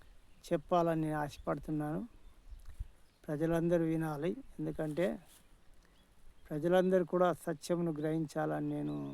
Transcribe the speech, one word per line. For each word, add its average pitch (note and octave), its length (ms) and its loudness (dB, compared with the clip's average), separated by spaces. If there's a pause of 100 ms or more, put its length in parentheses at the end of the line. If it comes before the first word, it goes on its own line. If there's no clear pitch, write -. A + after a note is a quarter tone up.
(460)
చెప్పాలని E3+ 540 2
నేను D3+ 220 0
ఆశపడుతున్నాను. D3+ 760 -4 (1300)
ప్రజలందరూ E3 640 2
వినాలి, D#3+ 400 0 (260)
ఎందుకంటే D#3 480 -2 (1400)
ప్రజలందరూ F3+ 540 4
కూడా F3+ 260 4 (160)
సత్యమును E3+ 540 -2
గ్రహించాలని D#3 760 -2
నేను, D3 220 -4 (180)